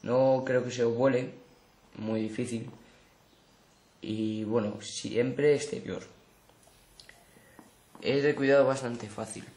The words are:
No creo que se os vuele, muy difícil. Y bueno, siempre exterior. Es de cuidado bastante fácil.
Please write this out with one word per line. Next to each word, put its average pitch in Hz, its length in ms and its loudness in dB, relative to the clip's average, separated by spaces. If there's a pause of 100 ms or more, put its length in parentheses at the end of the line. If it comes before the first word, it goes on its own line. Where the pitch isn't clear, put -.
No 131 420 4
creo 127 200 2
que 127 60 -6
se 123 140 0
os 117 100 2
vuele, 127 360 2 (640)
muy 110 240 -2
difícil. 110 480 -4 (1300)
Y 110 420 -4
bueno, 107 380 -2
siempre 131 720 0
exterior. - 480 -6 (2000)
Es 139 240 2
de 147 100 4
cuidado 135 320 6
bastante 123 420 -2
fácil. 107 360 -10 (120)